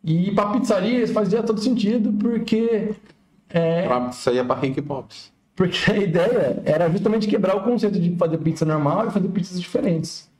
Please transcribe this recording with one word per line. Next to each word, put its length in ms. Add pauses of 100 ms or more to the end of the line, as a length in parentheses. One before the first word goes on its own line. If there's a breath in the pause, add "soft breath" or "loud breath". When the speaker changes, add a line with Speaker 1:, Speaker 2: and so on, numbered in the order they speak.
Speaker 1:
E 280
pra 160
pizzaria 560
isso 100
fazia 300
todo 180
sentido, 520
porque... 800 (560)
é, 340
Speaker 2:
Pra 240
pizzaria 360
pra 120
rico 240
e 20
pobres. 500 (240)
Speaker 1:
porque 360
a 60
ideia 680
era 240
justamente 380
quebrar 280
o 80
conceito 360
de 160
fazer 240
pizza 260
normal 420
e 40
fazer 160
pizzas 340
diferentes. 680 (120)